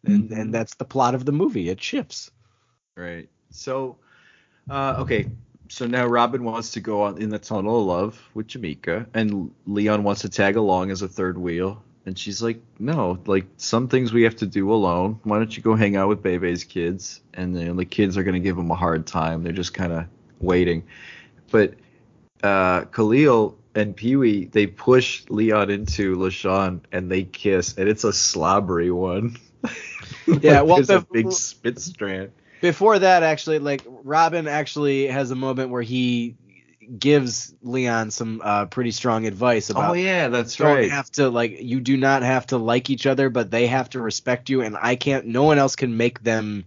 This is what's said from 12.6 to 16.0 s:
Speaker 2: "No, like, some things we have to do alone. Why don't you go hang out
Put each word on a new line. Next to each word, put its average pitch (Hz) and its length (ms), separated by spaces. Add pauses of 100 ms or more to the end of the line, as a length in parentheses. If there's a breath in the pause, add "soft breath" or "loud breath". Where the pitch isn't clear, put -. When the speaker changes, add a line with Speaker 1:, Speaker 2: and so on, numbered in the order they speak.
Speaker 2:
"No, 104 480
like, 98 180 (120)
some 120 300
things 123 240
we 117 120
have 113 140
to 104 100
do 98 260
alone. 98 500
Why 104 140
don't 113 180
you - 60
go 110 140
hang 101 200
out 95 120